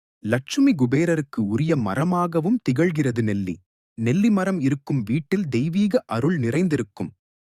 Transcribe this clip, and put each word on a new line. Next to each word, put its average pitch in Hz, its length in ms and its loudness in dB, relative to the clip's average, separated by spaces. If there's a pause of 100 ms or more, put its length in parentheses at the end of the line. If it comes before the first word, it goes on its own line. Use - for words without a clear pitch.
(200)
லட்சுமி 151 560 0
குபேரருக்கு 143 640 0
உரிய 113 360 0
மரமாகவும் 170 840 0 (100)
திகழ்கிறது 139 540 0
நெல்லி. 98 320 -2 (460)
நெல்லி 170 280 2
மரம் 190 300 0
இருக்கும் 135 440 -2
வீட்டில் 156 440 -2
தெய்வீக 170 600 0
அருள் 135 300 0
நிறைந்திருக்கும். 127 760 -2 (300)